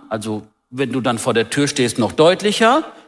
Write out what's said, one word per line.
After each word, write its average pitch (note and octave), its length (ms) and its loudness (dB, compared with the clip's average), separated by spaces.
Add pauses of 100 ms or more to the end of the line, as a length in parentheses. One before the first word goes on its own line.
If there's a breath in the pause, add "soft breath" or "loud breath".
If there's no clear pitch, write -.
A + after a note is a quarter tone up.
also G#2+ 360 -6 (240)
wenn B2+ 220 -4
du C3 100 -2
dann A#2+ 160 -2
vor - 160 -2
der A2+ 160 0
Tür D3 180 0
stehst, B2 300 -2
noch G#2+ 140 0
deutlicher, G#3 840 2 (140)